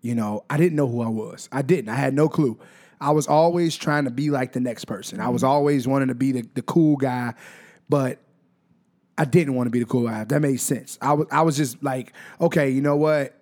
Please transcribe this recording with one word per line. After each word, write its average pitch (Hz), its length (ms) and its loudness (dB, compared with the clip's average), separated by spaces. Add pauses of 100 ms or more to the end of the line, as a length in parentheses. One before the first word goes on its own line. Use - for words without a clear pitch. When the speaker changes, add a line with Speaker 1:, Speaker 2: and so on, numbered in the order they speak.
Speaker 1:
You 120 120 -4
know, 107 340 -4
I 143 80 -2
didn't 160 200 2
know 143 100 2
who 120 160 -2
I 113 60 -2
was. 110 420 -8
I 135 120 -4
didn't. 156 280 0
I - 60 -4
had 135 180 0
no 151 140 4
clue. 135 300 0 (460)
I 143 60 0
was 151 160 2
always 165 500 2
trying 147 280 0
to 131 60 -4
be 143 200 -2
like 131 220 -2
the 127 80 -4
next 120 260 -4
person. 98 340 -10
I 123 80 -4
was 123 140 0
Speaker 2:
Mm-hmm. 131 80 4
Speaker 1:
always 143 360 2
wanting 135 220 2
to 131 60 -2
be 131 180 0
the, 120 220 -4
the 123 80 -4
cool 156 340 4
guy, 123 380 -4 (540)
but 139 300 0 (1000)
I 160 60 2
didn't 143 300 2
wanna 123 160 -2
be 120 80 0
the 117 80 0
cool 120 220 0
guy, 110 140 -6
if 107 60 -10
that 143 120 2
made 139 200 0
sense. - 400 -6
I 139 120 0
wa-, 151 180 0
I 147 120 2
was 160 140 2
just 131 260 -4
like, 131 300 -6 (280)
"Okay, 156 300 2
you 135 100 0
know 143 160 2
what? 151 460 0